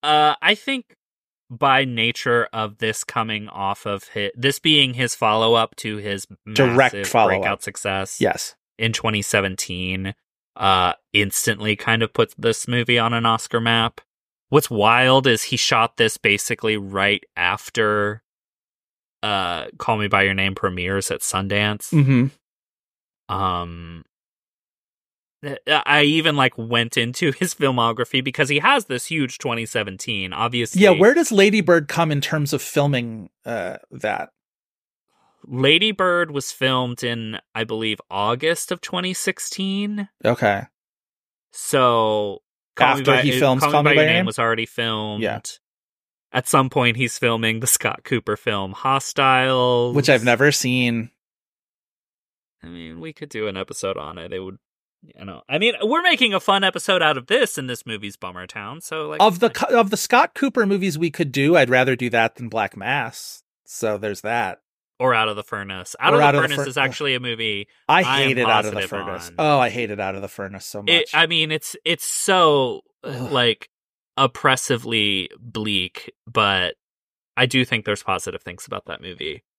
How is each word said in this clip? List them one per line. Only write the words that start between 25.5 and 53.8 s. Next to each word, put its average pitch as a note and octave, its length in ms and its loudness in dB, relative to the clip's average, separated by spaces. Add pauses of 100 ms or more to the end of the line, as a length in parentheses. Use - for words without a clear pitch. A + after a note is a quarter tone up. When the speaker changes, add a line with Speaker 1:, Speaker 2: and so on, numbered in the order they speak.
Speaker 1:
I D3 360 2
even, D#3 320 2
like, C3 220 2
went A#2 400 -2
into B2+ 340 -2
<laughs> - 80 -8
his F3+ 140 -2
filmography B2+ 680 0
because C3+ 260 -2
he C#3+ 100 0
has A#3+ 260 2
this B2 200 -6
huge C#3+ 320 -4
twenty A#2 300 -6
seventeen, G2 680 -6
obviously. A#2+ 480 0
Speaker 2:
Yeah, G3+ 100 10
where F#3 220 6
does E4+ 180 2
Lady G#3 300 4
Bird E3 260 4
come E3 240 0
in C#3+ 100 0
terms D3 300 -2
of C#3+ 100 -2
filming, A#2+ 680 -2 (160)
uh, G#2+ 320 -8 (140)
that? G#2+ 380 -6 (1160)
Speaker 1:
Lady D#3 460 4
Bird F3 400 0
was C#3 200 -8
filmed B2+ 520 -2
in, A#2 340 -6 (160)
I A2+ 120 -4
believe, A2 440 -4
August B2 640 -2
of F3 100 -6
twenty F#3 320 -6
sixteen. G3 960 -6 (160)
Speaker 2:
Okay. G#2+ 380 2 (880)
Speaker 1:
So, A2 880 2 (360)
Call B2+ 200 6
Me C#3 40 -4
Speaker 2:
After C#3 120 2
Speaker 1:
By, B2+ 100 4
Speaker 2:
he C3 140 2
Speaker 1:
uh, B2+ 40 0
Speaker 2:
films C3+ 220 4
Speaker 1:
Call D3 80 2
Me D3 40 -2
Speaker 2:
Call D3 100 4
Me D3+ 80 4
Speaker 1:
By C#3+ 40 6
Speaker 2:
By D3 60 6
Speaker 1:
Your - 20 6
Speaker 2:
Your D3+ 100 4
Speaker 1:
Name - 80 4
Speaker 2:
Name? F#3 40 0
Speaker 1:
was A2 140 -6
already A2+ 260 0
filmed. A2 580 -4
Speaker 2:
Yeah. F#2 160 -2 (920)
Speaker 1:
At B2 160 -2
some C3 220 2
point, A#2+ 280 2
he's B2 200 -4
filming A2+ 420 0
the A#2+ 80 -4
Scott - 360 -2
Cooper G#2+ 340 -2
film G2 360 -4
Hostiles. B2+ 1200 2
Speaker 2:
Which C#3+ 140 2
I've B2+ 140 6
never B2+ 280 4
seen. B2 580 0 (1500)
Speaker 1:
I D#3+ 60 -18
mean, E2+ 320 -16
we D#3+ 140 -14
could D3 160 -16
do G#2+ 180 -6
an F#2+ 100 -6
episode F#2+ 400 -6